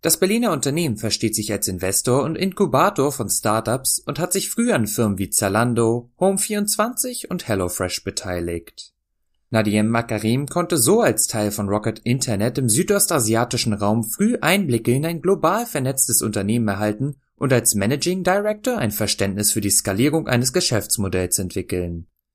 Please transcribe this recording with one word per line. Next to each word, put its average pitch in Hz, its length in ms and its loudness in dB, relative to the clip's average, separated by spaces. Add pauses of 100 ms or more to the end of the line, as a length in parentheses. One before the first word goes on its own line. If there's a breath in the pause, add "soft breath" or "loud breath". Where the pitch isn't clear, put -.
Das 165 160 2
Berliner 214 340 2
Unternehmen 147 460 0
versteht 110 380 -2
sich 107 160 -2
als 101 160 -2
Investor 95 560 0
und 156 120 -2
Inkubator 165 760 2
von 107 180 -6
Startups 113 720 0
und - 180 -8
hat 175 160 -2
sich - 160 -2
früh 233 220 0
an 120 160 0
Firmen 104 320 0
wie 95 100 -4
Zalando, 117 800 2 (100)
Home 196 200 2
vierundzwanzig 214 920 -2
und - 180 -6
HelloFresh 92 560 -2
beteiligt. 85 920 -6 (580)
Nadiem 107 380 2
Makarim 117 580 0
konnte 170 300 0
so 180 240 6
als 135 260 2
Teil 107 240 0
von 101 180 -4
Rocket 104 300 0
Internet 120 580 0
im 131 100 0
südostasiatischen 123 1040 2
Raum 104 300 0
früh 214 380 0
Einblicke 151 520 2
in 139 120 0
ein 165 160 -4
global 185 460 0
vernetztes 131 560 0
Unternehmen 107 440 0
erhalten 107 500 -2 (180)
und 131 180 0
als 117 220 2
Managing 139 480 0
Director 208 560 0
ein 110 120 0
Verständnis 101 600 -2
für 107 100 -2
die 98 80 0
Skalierung 123 580 0
eines 123 240 2
Geschäftsmodells 95 840 0
entwickeln. 87 680 -4 (280)